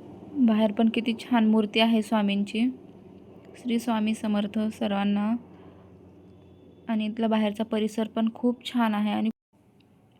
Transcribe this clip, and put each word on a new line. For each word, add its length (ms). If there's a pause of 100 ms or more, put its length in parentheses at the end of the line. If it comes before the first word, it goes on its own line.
(340)
बाहेर 380
पण 180
किती 300
छान 280
मूर्ती 320
आहे 220
स्वामींची. 680 (880)
श्री 220
स्वामी 340
समर्थ 460
सर्वांना. 760 (1500)
आणि 180
इथला 220
बाहेरचा 360
परिसर 440
पण 260
खूप 400
छान 220
आहे. 160
आणि, 180 (920)